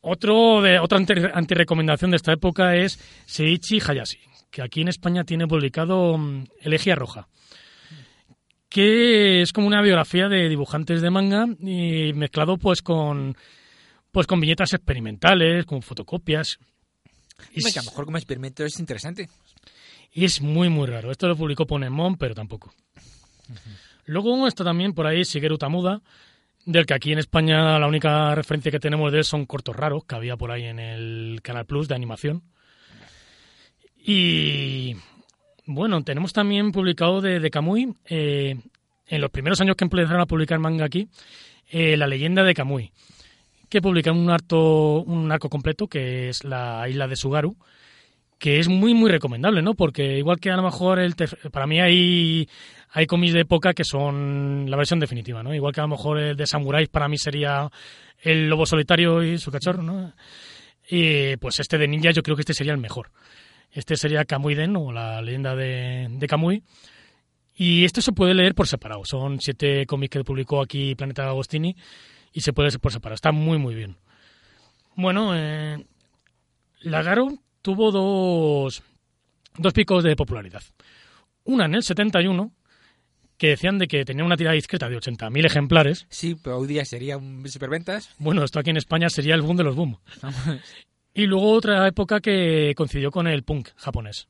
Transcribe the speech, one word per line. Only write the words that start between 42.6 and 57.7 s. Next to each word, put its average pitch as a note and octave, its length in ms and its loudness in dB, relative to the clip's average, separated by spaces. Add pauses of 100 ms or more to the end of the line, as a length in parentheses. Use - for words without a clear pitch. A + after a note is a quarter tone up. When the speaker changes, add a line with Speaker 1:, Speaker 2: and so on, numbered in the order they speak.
Speaker 1:
que G#3 140 2
publica E3 300 2
un E3+ 180 2
arto-, D#3+ 720 4
un D#3+ 280 -2
arco D3+ 160 -2
completo, D#3 400 -4
que B2+ 400 -6
es B2+ 160 -8
la B2 440 -6
isla C3+ 200 -4
de C3 80 -6
Sugaru, D3+ 400 -2 (840)
que D3 200 2
es E3 100 2
muy, G3 240 4
muy A3+ 180 6
recomendable, D#3 520 0
¿no? G#3 120 2
Porque C#3 440 0
igual E3 200 0
que F#3 120 -2
a F#3 60 2
lo F#3 60 2
mejor F3+ 360 2
el F3 180 0
tef-, - 340 -6
para C#3 160 -4
mí D#3 140 2
hay, F3 640 4 (440)
hay D#3+ 160 2
cómics F3 260 2
de E3 80 4
época E3+ 320 2
que E3+ 120 -2
son C#3 840 -2
la C#3 80 -2
versión D3+ 240 2
definitiva, A#2+ 420 -6
¿no? C#3 120 -6
Igual C#3+ 180 -2
que D3+ 80 -4
a D3+ 40 0
lo D3+ 120 -2
mejor D3+ 220 -2
el D3 180 -2
de D3 100 -4
Samuráis D3 440 0
para D3 180 -2
mí D3+ 80 -2
sería C#3+ 540 -4 (500)